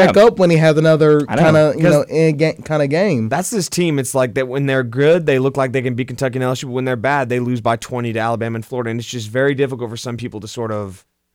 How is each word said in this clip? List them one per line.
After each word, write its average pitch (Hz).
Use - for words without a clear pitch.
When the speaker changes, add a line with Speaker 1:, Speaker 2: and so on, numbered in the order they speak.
Speaker 1:
back 180
Speaker 2:
know. 208
Speaker 1:
up 226
when 180
he 165
has 156
another 156
Speaker 2:
I -
know. 175
Speaker 1:
kinda, 156
you 160
know, 156
Speaker 3:
Because -
Speaker 1:
in 160
ga-, 156
kinda 151
game. 143
Speaker 3:
That's 156
this 208
team. 165
It's 127
like 127
that 131
when 139
they're 135
good, 143
they 139
look 131
like 135
they 131
can 123
beat 123
Kentucky 127
and 127
L 127
S 131
U. 135
When 127
they're 127
bad, 131
they 123
lose 120
by 117
twenty 120
to 113
Alabama 113
and 113
Florida, 123
and 117
it's 113
just 110
very 135
difficult 127
for 113
some 120
people 110
to 110
sort 113
of 101